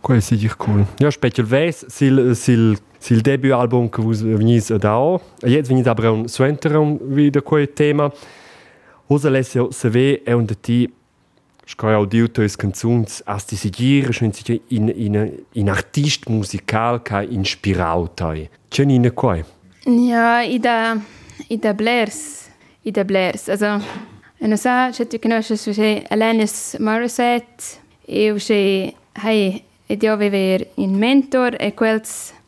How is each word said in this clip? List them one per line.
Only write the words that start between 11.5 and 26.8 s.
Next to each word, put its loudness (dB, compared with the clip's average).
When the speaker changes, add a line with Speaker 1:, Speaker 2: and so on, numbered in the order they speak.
Speaker 1:
sco -4
audio 2
teus 0
canzuns, -2
has -8
ti -10
sigir, 0
schon 0
sicher -4
in, 0
in, -2
in 0
artist -2
musical -2
che -8
ha 0
inspirau -2
tai. -6
C'è 0
nina 4
quai? -2
Speaker 2:
Ja, 2
i -2
da, 0
i -6
da -2
blers, -4
i -6
da 0
blers. -2
Also, -2
e -4
non 2
sa, 0
se -4
tu -8
conosci -2
su -6
se 0
Alanis 0
Morissette, -2